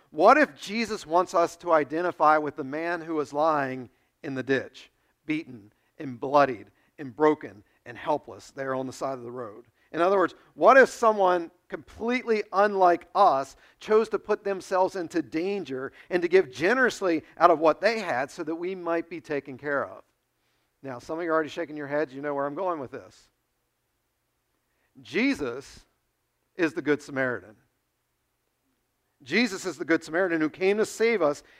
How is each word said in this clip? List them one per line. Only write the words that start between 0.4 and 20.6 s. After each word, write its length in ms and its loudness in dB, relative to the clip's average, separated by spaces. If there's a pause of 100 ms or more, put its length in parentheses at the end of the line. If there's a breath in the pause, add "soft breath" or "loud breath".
Jesus 480 -6
wants 280 0
us 220 0
to 160 -4
identify 640 2
with 180 -4
the 80 -8
man 360 -6
who 140 -8
was 180 -4
lying 580 -2 (320)
in 120 -8
the 80 -6
ditch, 480 -4 (360)
beaten 460 -10 (260)
and 200 -12
bloodied 520 2 (280)
and 160 -14
broken 480 2 (220)
and 120 -16
helpless 560 -8
there 220 -6
on 120 -6
the 60 -10
side 260 -8
of 40 -16
the 80 -14
road? 360 -14 (260)
In 80 -4
other 160 2
words, 180 2 (200 soft breath)
what 240 8
if 100 8
someone 640 0 (180)
completely 720 -4 (120)
unlike 600 4
us 400 2 (260 soft breath)
chose 280 2
to 100 -2
put 260 -4
themselves 520 -2
into 240 -2
danger 720 -6 (160 soft breath)
and 140 0
to 60 0
give 220 4
generously 720 0 (140 soft breath)
out 140 6
of 80 4
what 240 2
they 160 0
had 320 -4
so 140 -12
that 100 -6
we 200 -8
might 360 -4
be 100 -12
taken 380 -8
care 260 -4
of? 180 -14 (800)